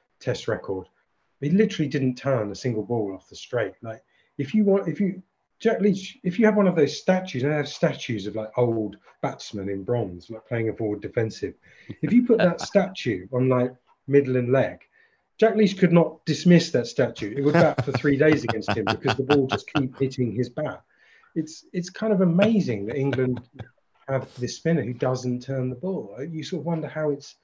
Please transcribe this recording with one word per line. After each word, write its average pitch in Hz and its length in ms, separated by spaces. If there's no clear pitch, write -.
test - 280
record. 98 400
He 139 100
literally 190 380
didn't 131 260
turn 120 360
a 98 40
single 110 280
ball 104 320
off - 140
the - 80
straight. 107 460
Like, 113 200
if 139 160
you 214 100
want, 196 240
if 156 120
you, 190 220
Jack 185 200
Leach, 190 440
if 180 140
you 226 80
have 214 100
one 202 100
of 175 100
those 143 220
statues, 185 440
and 143 100
they 151 40
have 139 120
statues 113 580
of, 101 80
like, 107 220
old 113 400
batsmen 104 480
in 98 140
bronze, 95 440
like, 110 180
playing 113 220
a 104 40
forward 104 280
defensive. 107 540
If - 100
you 247 140
put 233 120
that 175 220
<laughs> - 120
statue 117 600
on, 127 160
like, 127 240
middle 135 280
and 120 140
leg, - 300
Jack 220 160
Leach 214 240
could 170 140
not 165 340
dismiss 165 460
that 120 160
statue. 117 480
It 143 60
would 147 120
bat 165 300
for 143 80
three 143 240
days 147 280
against 107 320
him 107 80
because 110 320
the 135 60
ball 139 240
just - 260
keep 131 260
hitting 131 340
his 120 160
bat. 147 340
It's, - 380
it's 175 180
kind 220 220
of 185 80
amazing 170 640
that 123 100
England 131 440
have 135 300
this 123 180
spinner 165 260
who 117 100
doesn't 123 500
turn 131 280
the 127 60
ball. 135 400
You 160 140
sort 165 160
of 135 60
wonder 160 220
how 156 220
it's, 139 340